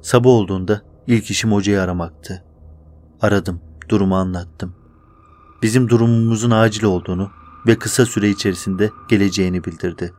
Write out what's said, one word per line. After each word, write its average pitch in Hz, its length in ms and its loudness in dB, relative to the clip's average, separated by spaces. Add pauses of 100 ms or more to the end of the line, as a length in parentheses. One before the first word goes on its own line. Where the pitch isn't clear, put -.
Sabah 123 280 2
olduğunda 98 520 0 (260)
ilk 110 240 0
işim 107 200 -2
hocayı 101 300 0
aramaktı. 90 640 -8 (760)
Aradım, 95 400 0 (280)
durumu 98 260 2
anlattım. 90 600 -6 (880)
Bizim 113 280 2
durumumuzun 117 640 2
acil 110 320 2
olduğunu 92 480 -2 (360)
ve 113 80 4
kısa 110 300 0
süre 104 240 0
içerisinde 98 600 -2 (180)
geleceğini 92 540 0
bildirdi. 87 560 -8